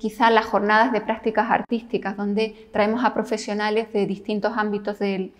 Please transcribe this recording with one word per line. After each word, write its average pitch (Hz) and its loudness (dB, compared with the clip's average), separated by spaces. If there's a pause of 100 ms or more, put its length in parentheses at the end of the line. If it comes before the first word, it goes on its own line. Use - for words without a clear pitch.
quizá 226 2
las 220 4
jornadas 214 4
de 214 0
prácticas 220 -2
artísticas, 208 -2
donde 208 -4
traemos 220 2
a 220 2
profesionales 214 -2
de 202 0
distintos 208 -4
ámbitos 208 -2
del 190 -2